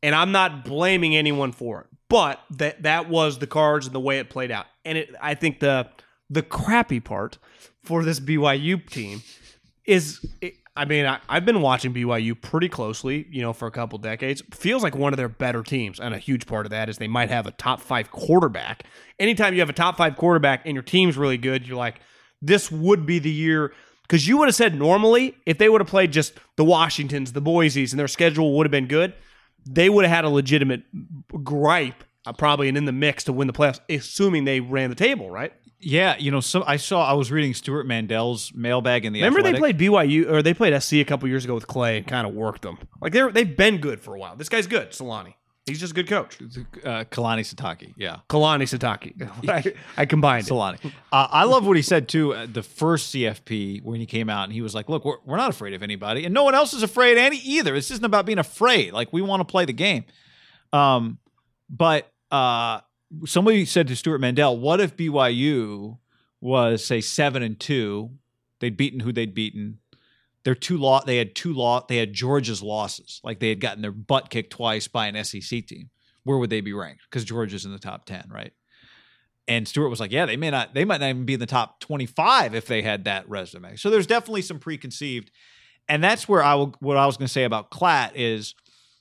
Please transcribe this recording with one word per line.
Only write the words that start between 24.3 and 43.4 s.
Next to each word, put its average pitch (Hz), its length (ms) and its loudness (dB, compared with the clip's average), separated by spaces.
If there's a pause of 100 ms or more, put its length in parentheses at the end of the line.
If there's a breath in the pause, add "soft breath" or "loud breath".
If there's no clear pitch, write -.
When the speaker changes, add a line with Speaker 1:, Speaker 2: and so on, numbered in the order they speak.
Speaker 1:
would 302 100 6
have 240 80 4
said 214 200 2
normally, 214 580 4 (120)
if 160 120 0
they 214 120 8
would 220 100 8
have 175 80 2
played 185 240 4
just 147 220 0 (240 soft breath)
the 156 80 6
Washingtons, 147 640 2
the 139 100 -6
Boise's, 143 520 2
and 139 60 -2
their 143 80 -2
schedule 156 500 2
would 156 80 6
have 143 60 2
been 139 160 2
good, 170 260 2 (520 soft breath)
they 160 240 4
would 208 160 8
have 170 80 4
had 165 120 2
a 151 40 2
legitimate 139 540 2 (600)
gripe, 147 600 0 (220)
uh, 117 80 -10
probably, 147 340 2
and 135 100 0
in 147 80 0
the 135 60 -2
mix 139 340 0
to 139 80 -2
win 131 140 0
the 123 60 -4
playoffs, 143 260 2 (100)
assuming 160 560 0
they 135 140 0
ran 127 300 -2
the 120 60 -6
table, 190 340 0
right? 110 240 -10 (320)
Speaker 2:
Yeah, 160 320 2
you 139 140 -2
know, 139 80 0
so 180 260 0
I 147 120 2
saw, 170 280 0
I 135 80 2
was 135 180 0
reading 147 220 0
Stuart 135 320 -6
Mandels's 113 680 -4
mailbag 123 520 0
in 107 80 -4
The 104 60 -4
Speaker 1:
Remember 269 220 4
they 392 80 4
Speaker 2:
Athletic. 269 120 2
Speaker 1:
played 254 160 2
B 180 120 4
Y 196 140 6
U, 151 260 2
or 156 120 4
they 165 120 4
played 170 200 4
S 139 120 0
C 147 160 4
a 139 40 2
couple 135 220 -2
years 127 180 -2
ago 123 80 -4
with 113 140 -6
Clay 117 300 0
and 98 100 -8
kinda 123 220 -4
worked 107 340 -6
them. 87 140 -12 (240)
Like, 165 120 -4
they're, 247 180 4
they've 196 260 2